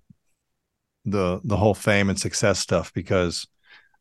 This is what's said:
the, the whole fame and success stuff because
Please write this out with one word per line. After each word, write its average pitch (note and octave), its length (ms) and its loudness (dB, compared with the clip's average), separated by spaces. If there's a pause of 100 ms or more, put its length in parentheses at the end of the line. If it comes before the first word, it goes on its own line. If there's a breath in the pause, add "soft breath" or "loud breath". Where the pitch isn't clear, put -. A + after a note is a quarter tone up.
(1040)
the, F#2 400 -2
the G#2 120 -2
whole G2+ 180 4
fame G2+ 340 2
and F#2+ 100 0
success G2+ 400 0
stuff - 360 -2
because F2+ 520 -2 (540 soft breath)